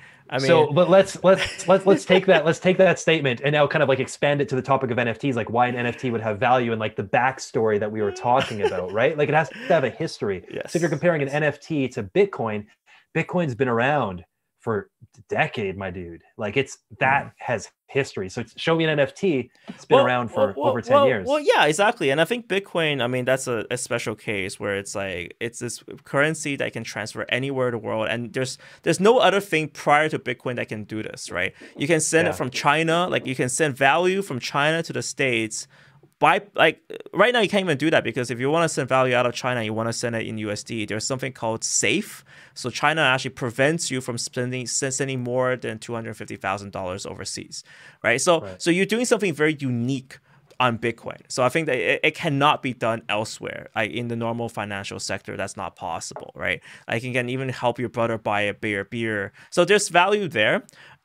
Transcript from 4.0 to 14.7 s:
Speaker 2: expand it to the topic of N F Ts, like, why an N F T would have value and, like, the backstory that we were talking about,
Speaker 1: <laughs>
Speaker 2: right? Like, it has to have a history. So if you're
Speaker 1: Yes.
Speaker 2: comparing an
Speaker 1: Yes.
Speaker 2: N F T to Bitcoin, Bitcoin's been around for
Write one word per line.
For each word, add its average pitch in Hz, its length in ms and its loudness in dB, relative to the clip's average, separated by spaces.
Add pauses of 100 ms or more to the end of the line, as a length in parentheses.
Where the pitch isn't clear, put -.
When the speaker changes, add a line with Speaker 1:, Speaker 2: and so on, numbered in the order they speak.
Speaker 2:
expand 143 420 0
it - 80 0
to 135 60 0
the 123 60 0
topic 135 280 0
of 117 80 0
N 120 100 2
F 110 100 -4
Ts, 131 180 0
like, 110 120 -2
why 120 200 2
an 123 80 -2
N 120 100 -2
F 117 100 -2
T 127 140 -2
would 113 100 -2
have 110 180 -2
value 123 340 4
and, 110 80 -2
like, 110 160 -4
the 117 80 -4
backstory 113 760 0
that 107 100 -2
we 110 120 -4
were 101 100 0
talking 120 500 0
about, 92 300 -2
Speaker 1:
<laughs> 107 80 0
Speaker 2:
right? 156 160 2
Like, 147 140 0
it 147 40 0
has 156 140 2
to 247 240 -4
have 156 120 4
a 113 60 0
history. 104 540 -6 (220)
So - 100 -6
if 160 60 2
you're - 0 -
Speaker 1:
Yes. 165 80 0
Speaker 2:
comparing 160 320 0
an 135 60 -2
Speaker 1:
Yes. 135 80 -6
Speaker 2:
N 151 80 0
F 143 160 -2
T 139 300 -2
to 117 120 -6
Bitcoin, 110 640 0 (500)
Bitcoin's 160 380 -2
been 127 140 0
around 117 560 0 (360)
for 104 300 -4 (260)